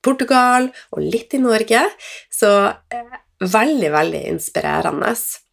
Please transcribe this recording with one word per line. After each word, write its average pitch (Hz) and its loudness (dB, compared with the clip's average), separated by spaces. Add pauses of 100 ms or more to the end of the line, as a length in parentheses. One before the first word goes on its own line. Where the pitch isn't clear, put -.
Portugal 254 2 (240)
og - -8
litt 165 -4
i 262 0
Norge. 226 2 (480)
Så, 208 2 (400)
eh, 240 -14 (200)
veldig, 214 0
veldig 151 -2
inspirerende. 160 -2 (380)